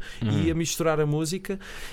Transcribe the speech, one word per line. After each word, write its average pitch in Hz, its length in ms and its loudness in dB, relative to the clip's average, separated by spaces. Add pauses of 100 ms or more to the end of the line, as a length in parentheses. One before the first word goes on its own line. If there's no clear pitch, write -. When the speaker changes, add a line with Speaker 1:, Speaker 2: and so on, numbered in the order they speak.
(220)
Speaker 1:
Uhum. 143 220 2
Speaker 2:
e 165 60 4
a 160 40 0
misturar 160 460 2
a 151 60 4
música, 160 520 -2 (340)